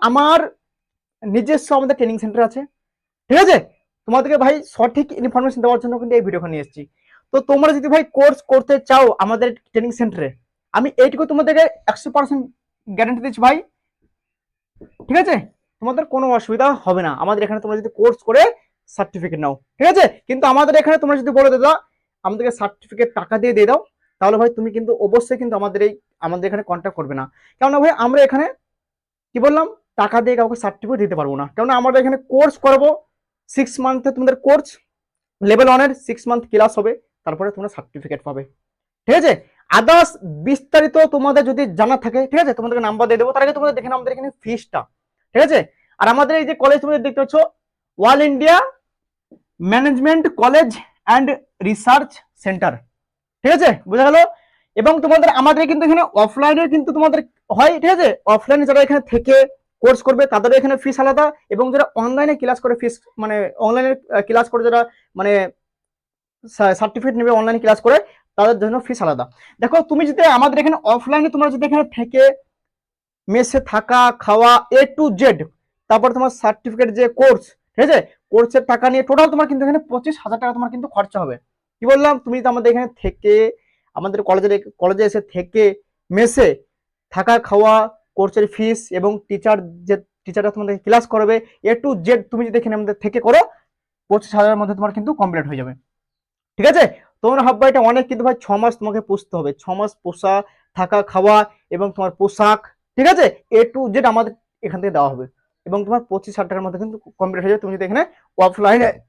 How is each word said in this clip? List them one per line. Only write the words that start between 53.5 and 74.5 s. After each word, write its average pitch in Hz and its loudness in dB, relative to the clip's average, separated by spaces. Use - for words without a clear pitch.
আছে? 302 4
বোঝা 240 2
গেল? 302 6
এবং 254 2
তোমাদের 320 4
আমাদের 302 2
কিন্তু 311 -2
এখানে 330 4
অফলাইনে 285 0
কিন্তু 302 0
তোমাদের 311 2
হয়, 302 4
ঠিক 330 2
আছে? 349 2
অফলাইনে 262 2
যারা 277 4
এখানে 277 2
থেকে 240 2
কোর্স 254 4
করবে 262 2
তাদেরও 233 2
এখানে 269 0
ফিস 269 -6
আলাদা, 269 2
এবং 214 -2
যারা 277 2
অনলাইনে 269 -2
ক্লাস 254 -2
করে 240 -2
ফিস, 233 -4
মানে 214 -6
অনলাইনে, 254 -2
আহ, 262 -4
ক্লাস 233 -2
করে 233 -4
যারা 233 2
মানে 202 -2
সা-, 196 0
সার্টিফিকেট 220 -4
নেবে 240 0
অনলাইন 226 0
ক্লাস 214 0
করে, 262 4
তাদের 220 2
জন্য 220 -4
ফিস 247 -10
আলাদা। 139 -4
দেখো, 320 2
তুমি 320 -2
যদি 294 -2
আমাদের 277 4
এখানে 311 0
অফলাইনে, 269 0
তোমরা 294 0
যদি 262 -4
এখানে 294 0
থেকে 240 0
মেসে 240 0
থাকা, 247 0
খাওয়া, 233 4